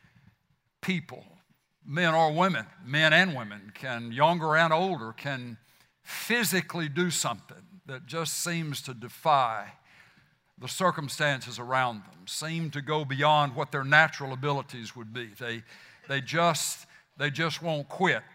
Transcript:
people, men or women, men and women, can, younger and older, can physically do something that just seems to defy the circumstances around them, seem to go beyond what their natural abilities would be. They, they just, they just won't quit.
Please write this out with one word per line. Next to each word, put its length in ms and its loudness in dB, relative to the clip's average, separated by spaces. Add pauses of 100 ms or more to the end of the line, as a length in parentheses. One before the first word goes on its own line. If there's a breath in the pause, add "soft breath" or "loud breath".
(800 soft breath)
people, 440 -6 (600)
men 280 2
or 180 4
women, 340 2 (180)
men 280 4
and 240 6
women, 360 -12
can, 380 -8
younger 460 2
and 160 6
older, 400 0
can 460 -8 (440 soft breath)
physically 840 -2
do 240 0
something 500 -6 (240)
that 200 -12
just 360 -6
seems 400 -4
to 120 -10
defy 800 0 (840 soft breath)
the 100 -12
circumstances 880 -2
around 380 0
them, 300 -20
seem 440 -6
to 100 -6
go 240 -2
beyond 500 4
what 180 -4
their 120 -2
natural 480 4
abilities 600 -4
would 180 -14
be. 140 -8 (120)
They, 240 -6 (460 loud breath)
they 120 -2
just, 640 0 (320 soft breath)
they 120 0
just 320 -2
won't 260 -2
quit. 340 2 (120)